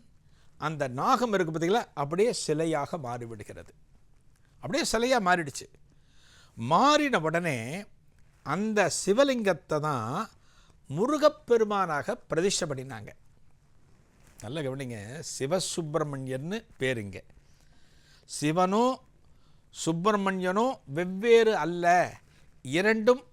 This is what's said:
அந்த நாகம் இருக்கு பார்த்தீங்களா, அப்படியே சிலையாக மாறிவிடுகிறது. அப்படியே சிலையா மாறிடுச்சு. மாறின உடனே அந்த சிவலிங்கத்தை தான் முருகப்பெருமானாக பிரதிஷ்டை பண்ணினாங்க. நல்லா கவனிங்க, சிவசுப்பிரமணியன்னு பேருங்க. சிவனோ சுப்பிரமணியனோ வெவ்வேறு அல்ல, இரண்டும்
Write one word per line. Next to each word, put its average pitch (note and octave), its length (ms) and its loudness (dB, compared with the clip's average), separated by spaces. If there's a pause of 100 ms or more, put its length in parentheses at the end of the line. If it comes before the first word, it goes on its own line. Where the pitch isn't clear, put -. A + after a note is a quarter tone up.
(580)
அந்த D3+ 300 -4
நாகம் G#3 460 0
இருக்கு E3+ 200 0
பார்த்தீங்களா, E3+ 400 0
அப்படியே E3+ 460 0
சிலையாக D#3 640 -2
மாறிவிடுகிறது. A2+ 720 -12 (880)
அப்படியே B3+ 280 -2
சிலையா A#3+ 300 2
மாறிடுச்சு. F3+ 460 0 (880)
மாறின B3 640 4
உடனே D#3+ 400 -2 (840)
அந்த G3+ 520 0
சிவலிங்கத்தை G3+ 800 2
தான் C3 320 -2 (800)
முருகப்பெருமானாக G#3 1200 0 (140)
பிரதிஷ்டை F3+ 400 0
பண்ணினாங்க. C3 440 -10 (1300)
நல்லா C3 220 -10
கவனிங்க, C3 360 -6 (320)
சிவசுப்பிரமணியன்னு D3+ 1300 -4 (220)
பேருங்க. A2+ 380 -4 (1120)
சிவனோ F#3 560 2 (920)
சுப்பிரமணியனோ F#3+ 880 0 (200)
வெவ்வேறு G3 720 4
அல்ல, F3 300 -2 (800)
இரண்டும் A3 560 2 (120)